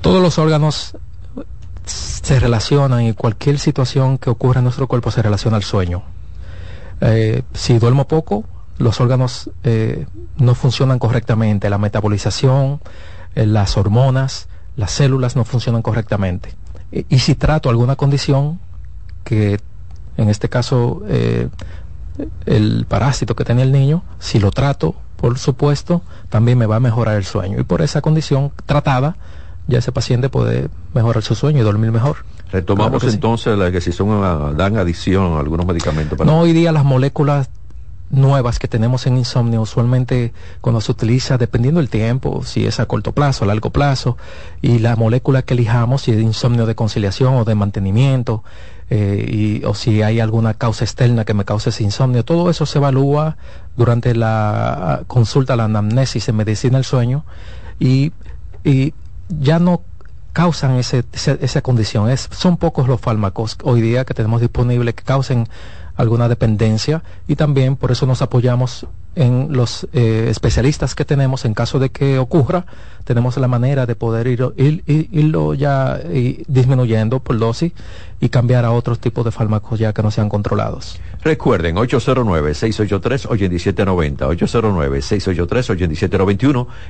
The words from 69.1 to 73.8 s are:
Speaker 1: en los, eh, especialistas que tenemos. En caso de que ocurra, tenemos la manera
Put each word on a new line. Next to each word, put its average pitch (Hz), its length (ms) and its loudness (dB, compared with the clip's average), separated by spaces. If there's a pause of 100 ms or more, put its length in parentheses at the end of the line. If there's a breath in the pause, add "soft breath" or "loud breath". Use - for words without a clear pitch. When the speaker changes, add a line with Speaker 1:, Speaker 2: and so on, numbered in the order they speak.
Speaker 1:
en 127 360 2
los, 123 400 -2
eh, 113 380 2
especialistas 120 640 0
que - 80 -2
tenemos. 135 400 0
En 110 100 0
caso 117 240 -2
de 131 120 2
que 135 300 0
ocurra, 156 460 2 (380 loud breath)
tenemos 123 320 0
la 131 140 0
manera 127 360 2